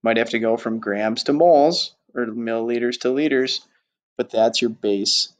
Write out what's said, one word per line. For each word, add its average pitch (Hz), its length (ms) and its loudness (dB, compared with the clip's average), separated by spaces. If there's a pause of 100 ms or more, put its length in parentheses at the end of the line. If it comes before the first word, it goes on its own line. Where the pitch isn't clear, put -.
Might 113 140 2
have 113 140 -2
to 117 80 -2
go 113 180 0
from 113 220 -4
grams 107 440 -2
to 143 100 0
moles 160 640 4 (180)
or 123 120 -4
milliliters 117 760 -4
to 127 120 0
liters, 135 540 0 (520)
but 120 120 -4
that's 113 320 2
your 117 100 0
base 104 680 -2